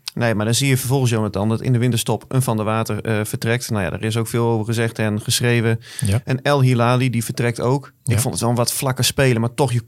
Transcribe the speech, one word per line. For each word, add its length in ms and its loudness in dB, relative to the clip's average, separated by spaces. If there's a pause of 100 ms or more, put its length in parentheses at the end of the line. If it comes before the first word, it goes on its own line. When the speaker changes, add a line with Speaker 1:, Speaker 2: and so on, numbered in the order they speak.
(140)
Speaker 1:
Nee, 200 0
maar 100 0
dan 100 0
zie 140 0
je 80 4
vervolgens, 340 0
Jonathan, 380 0
dat 120 0
in 120 0
de 60 4
winterstop 500 0
een 140 0
Van 140 0
der 80 -2
Water, 400 -2
eh, 200 0
vertrekt. 460 -4
Nou 120 -2
ja, 80 -2
daar 120 -6
is 140 -2
ook 120 -2
veel 180 0
over 200 0
gezegd 320 -2
en 220 0
geschreven. 600 0 (260)
Speaker 2:
Ja. 180 2
Speaker 1:
En 180 -4
El 200 2
Hilali, 480 4
die 140 -2
vertrekt 360 -2
ook. 260 0 (180)
Ik 80 0
Speaker 2:
Ja. 60 2
Speaker 1:
vond 160 -2
het 80 -4
wel 80 2
een 60 2
wat 160 0
vlakke 300 -2
speler, 380 2
maar 140 -2
toch, 180 2
je 160 2